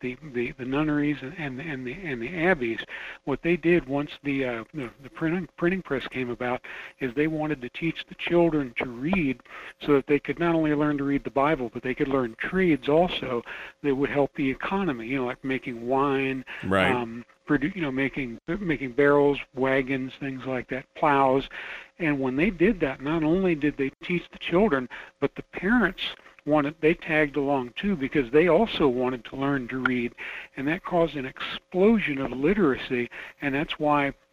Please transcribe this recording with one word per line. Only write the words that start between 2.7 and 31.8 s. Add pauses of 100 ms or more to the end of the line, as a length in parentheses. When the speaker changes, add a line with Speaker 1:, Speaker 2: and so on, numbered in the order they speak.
Speaker 1:
What
they
did
once (120)
the,
uh, (100)
the, (120)
the
printing,
printing
press
came
about (400)
is
they
wanted
to
teach
the
children
to
read (460)
so
that
they
could
not
only
learn
to
read
the
Bible,
but
they
could
learn
trades
also (400)
that
would
help
the
economy,
you
know,
like
making
wine, (200)
Speaker 2:
Right.
Speaker 1:
um, (240)
produ-,
you
know,
making,
making
barrels, (160)
wagons,
things
like
that, (100)
plows. (520)
And
when
they
did
that,
not
only
did
they (120)
teach
the
children, (300)
but
the
parents (440)
wanted,
they
tagged
along
too,
because
they
also
wanted
to
learn
to
read, (440)
and
that
caused
an
explosion